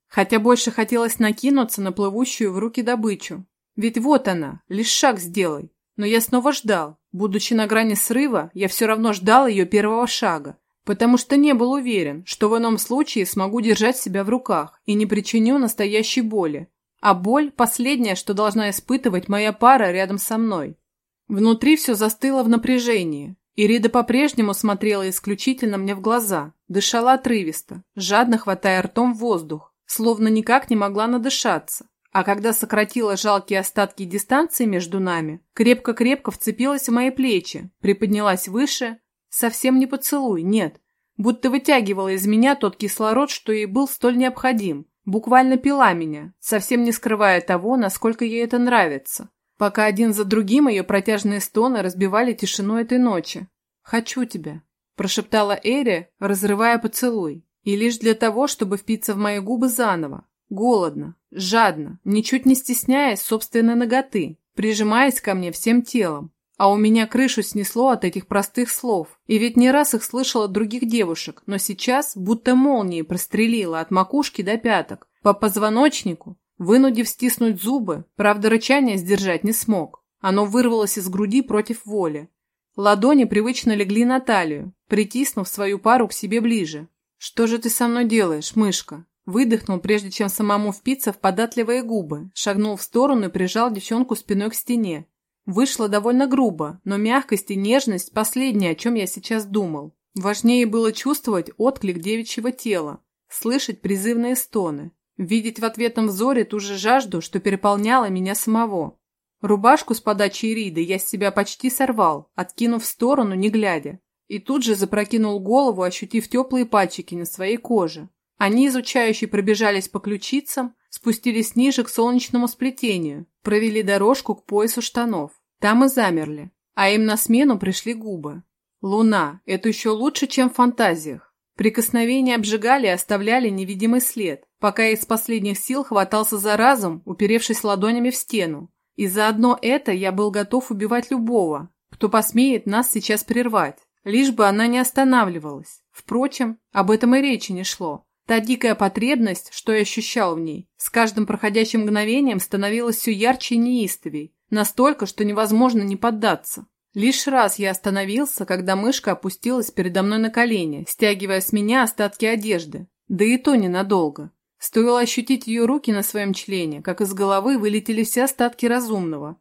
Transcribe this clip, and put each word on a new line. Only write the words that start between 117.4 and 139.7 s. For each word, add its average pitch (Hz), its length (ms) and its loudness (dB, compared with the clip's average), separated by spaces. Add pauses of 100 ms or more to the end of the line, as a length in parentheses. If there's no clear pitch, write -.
коже. 175 500 -2 (300)
Они 214 300 2
изучающе 240 580 0
пробежались 202 640 0
по 196 120 -10
ключицам, 247 720 -6 (140)
спустились 226 680 -2
ниже 254 280 2
к 233 60 -10
солнечному 240 580 0
сплетению, 185 800 -4 (160)
провели 214 400 0
дорожку 202 520 2
к - 120 -14
поясу 214 340 0
штанов. 220 520 -4 (280)
Там 226 240 4
и 269 40 6
замерли, 165 640 -2 (240)
а 196 140 2
им 214 160 4
на 220 140 0
смену 240 400 4
пришли 190 340 -4
губы. 175 500 -10 (380)
Луна – 196 640 2
это 196 240 -2
еще 214 260 -2
лучше, 262 320 -2
чем 254 220 2
в 247 60 -4
фантазиях. 180 800 0 (220)
Прикосновения 240 760 2
обжигали 220 520 2
и 190 40 4
оставляли 208 600 0
невидимый 196 500 0
след, 190 440 -4 (140)
пока 208 260 0
я 220 80 2
из 220 120 -2
последних 220 540 -2
сил 269 260 -4
хватался 214 540 0
за 208 180 0
разум, 208 480 2
уперевшись 214 580 0
ладонями 220 460 0
в 247 80 -2
стену. 165 540 -4 (260)
И 202 120 -2
за 214 200 2
одно 226 320 4
это 262 320 0